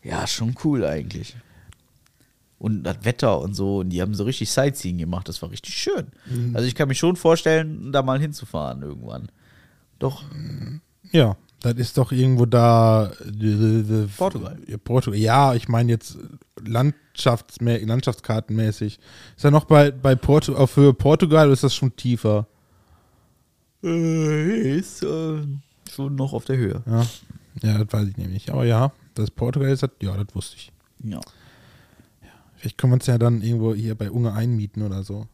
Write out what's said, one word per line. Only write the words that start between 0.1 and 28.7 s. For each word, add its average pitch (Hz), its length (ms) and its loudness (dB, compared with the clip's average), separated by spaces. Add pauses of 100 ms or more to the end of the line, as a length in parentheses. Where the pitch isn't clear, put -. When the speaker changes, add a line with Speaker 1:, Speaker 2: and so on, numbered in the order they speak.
Speaker 1:
schon 117 280 -4 (100)
cool 139 200 0
eigentlich. 76 520 -6 (1200)
Und 104 260 -4
das 87 180 -6
Wetter 110 380 0
und 95 140 -8
so, 98 240 -2
und 92 120 -4
die 87 120 -2
haben 101 120 -4
so 101 100 -4
richtig 110 260 -6
Sightseeing 131 480 -2
gemacht, 87 300 -6
das - 140 -12
war - 80 -12
richtig - 240 -14
schön. - 340 -4 (180)
Speaker 2:
Mhm. 120 280 -4
Speaker 1:
Also 117 120 0
ich 127 80 -2
kann 147 140 0
mir 131 60 -2
schon 175 220 0
vorstellen, 160 760 2
da 139 100 2
mal 131 180 0
hinzufahren 78 640 -6
irgendwann. 65 460 -12 (720)
Doch. 135 260 -6 (880)
Speaker 2:
Ja, 120 240 4 (240)
das 120 140 0
ist 120 240 -4
doch 127 140 2
irgendwo 127 340 4
da, 113 680 6 (280)
äh, 107 60 -4
äh, 110 580 2
äh, 101 120 -6
Speaker 1:
Portugal. 151 500 -4
Speaker 2:
ja, 107 120 -12
Portugal. 117 400 -2
Ja, 123 360 4
ich 117 140 -4
meine 120 240 2
jetzt - 260 -6 (420)
landschaftsmä-, 117 1300 -2
landschaftskartenmäßig. 110 1120 -2 (380)
Ist - 80 -20
ja 143 60 6
noch 147 140 6
bei, 147 280 8
bei 131 220 4
Portu-, 143 420 2
auf 135 200 4
Höhe 139 180 8
Portugal 156 520 4
oder 139 80 6
ist 131 100 -2
das 135 100 2
schon 131 220 -2
tiefer? 107 500 0 (1400)
Speaker 1:
Äh, 160 960 0
ist, - 260 -8
äh, 156 380 -4 (500)
schon 139 240 -6
noch 135 160 -4
auf 123 120 -6
der 135 120 -2
Höhe. 113 300 -2
Speaker 2:
Ja. 117 200 0 (560)
Ja, 107 160 2
das 104 140 -2
weiß 104 160 -2
ich 98 80 -8
nämlich 90 180 -8
nicht. - 160 -8
Aber 127 140 -2
ja, 120 280 2 (220)